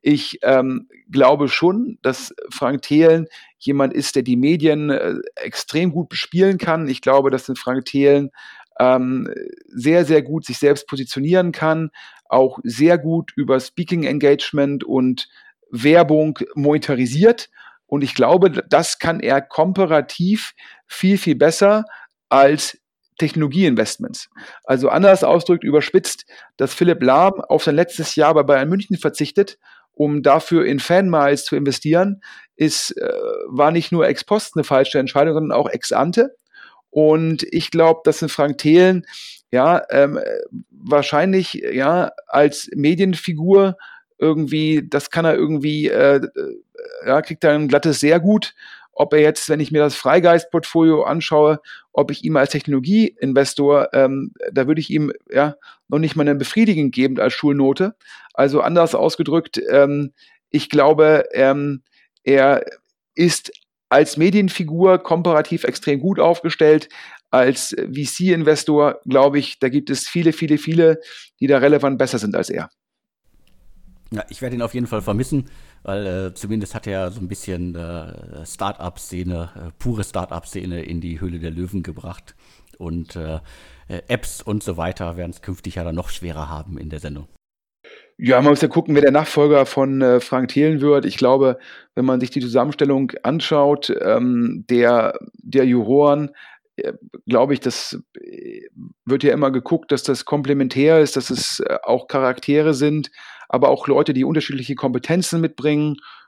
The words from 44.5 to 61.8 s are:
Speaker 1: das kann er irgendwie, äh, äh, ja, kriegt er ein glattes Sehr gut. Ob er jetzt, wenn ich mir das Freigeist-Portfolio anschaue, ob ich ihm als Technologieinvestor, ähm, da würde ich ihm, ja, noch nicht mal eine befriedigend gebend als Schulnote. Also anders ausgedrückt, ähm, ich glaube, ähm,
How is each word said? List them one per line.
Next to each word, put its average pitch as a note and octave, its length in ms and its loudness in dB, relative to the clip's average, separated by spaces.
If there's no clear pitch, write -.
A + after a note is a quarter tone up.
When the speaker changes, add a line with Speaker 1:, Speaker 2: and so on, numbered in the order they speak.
Speaker 1:
das - 220 -4
kann E3+ 160 -2
er D#3 100 2
irgendwie, D3+ 540 -2
äh, C#3 280 4
äh, - 880 -10
ja, C#3 140 2
kriegt - 220 -8
er D3+ 100 4
ein D3+ 140 -2
glattes C#3+ 320 0
Sehr D#3 200 4
gut. G3+ 340 0
Ob D3 180 0
er D3+ 80 6
jetzt, D3+ 280 0
wenn D#3 100 0
ich D3 120 -4
mir D3+ 80 0
das D3 160 0
Freigeist-Portfolio E3 1080 2
anschaue, D3+ 580 2
ob C#3+ 180 0
ich - 120 -10
ihm D#3 140 -2
als C3+ 140 2
Technologieinvestor, C#3+ 1400 0
ähm, C3+ 400 0
da C3 160 0
würde D#3 140 0
ich - 100 -10
ihm, D3+ 200 -2
ja, C#3+ 240 0
noch - 100 -2
nicht D#3+ 180 -2
mal D#3+ 60 0
eine C#3+ 140 2
befriedigend D3+ 580 0
gebend C3 260 0
als A#2+ 140 0
Schulnote. C#3+ 640 0
Also C#3 260 2
anders E3 320 2
ausgedrückt, - 760 -2
ähm, C#3+ 460 2
ich D3+ 180 -2
glaube, D3+ 640 4
ähm, C#3 480 0